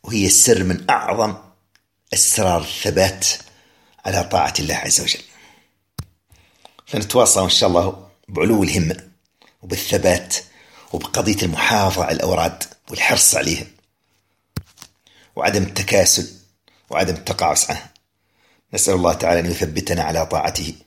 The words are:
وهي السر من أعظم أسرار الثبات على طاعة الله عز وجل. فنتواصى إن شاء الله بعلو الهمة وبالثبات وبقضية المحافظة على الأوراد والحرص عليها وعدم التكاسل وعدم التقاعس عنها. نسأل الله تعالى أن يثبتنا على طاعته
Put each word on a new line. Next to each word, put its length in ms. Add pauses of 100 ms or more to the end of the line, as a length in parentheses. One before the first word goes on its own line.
وهي 240
السر 380
من 260
أعظم 460 (760)
أسرار 460
الثبات 640 (800)
على 200
طاعة 340
الله 160
عز 260
وجل. 220 (1600)
فنتواصى 540
إن 100
شاء 180
الله 400 (200)
بعلو 340
الهمة 460 (540)
وبالثبات 760 (560)
وبقضية 500
المحافظة 600
على 120
الأوراد 480 (260)
والحرص 440
عليها 320 (1700)
وعدم 260
التكاسل 680 (600)
وعدم 240
التقاعس 560
عنها. 200 (840)
نسأل 200
الله 180
تعالى 280
أن 60
يثبتنا 560
على 240
طاعته 480 (120)